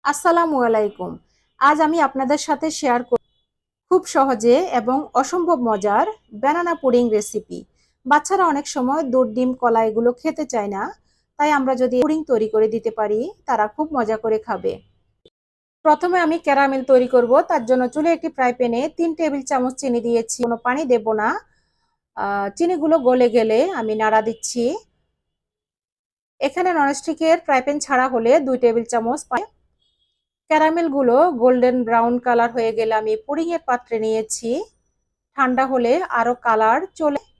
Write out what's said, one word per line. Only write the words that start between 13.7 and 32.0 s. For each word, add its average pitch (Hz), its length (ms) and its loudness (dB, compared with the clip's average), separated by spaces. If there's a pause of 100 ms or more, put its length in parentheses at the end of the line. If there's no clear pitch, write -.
মজা 226 240 -2
করে 220 220 -2
খাবে। 190 340 -6 (1120)
প্রথমে 349 340 2
আমি 330 200 0
ক্যারামেল 269 460 0
তৈরি 254 240 4
করব। 240 240 4 (100)
তার 311 220 -2
জন্য 254 240 2
চুলে 302 240 0
একটি 330 160 -2
ফ্রাই 247 260 0
প্যানে 240 260 -2 (140)
তিন 330 200 -2
টেবিল 285 280 -2
চামচ 262 340 -2
চিনি 240 240 -2
দিয়েছি, 226 400 -2
কোনো 240 180 -2
পানি 262 260 -2
দেব 233 280 0
না। 214 160 0 (880)
আহ, 202 380 -4
চিনিগুলো 330 440 0
গলে 254 300 2
গেলে 220 300 2 (140)
আমি 226 220 -4
নাড়া 220 280 2
দিচ্ছি। 233 420 -6 (1800)
এখানে 359 320 -2
ননস্টিকের 320 680 0
ফ্রাই 277 220 0
প্যান 294 160 -4
ছাড়া 262 300 0
হলে 240 320 0
দুই 262 180 -2
টেবিল 233 260 2
চামচ 233 400 -4
পানি। 370 220 -4 (1040)
ক্যারামেলগুলো 311 680 2 (160)
গোল্ডেন 247 520 2
ব্রাউন 233 340 2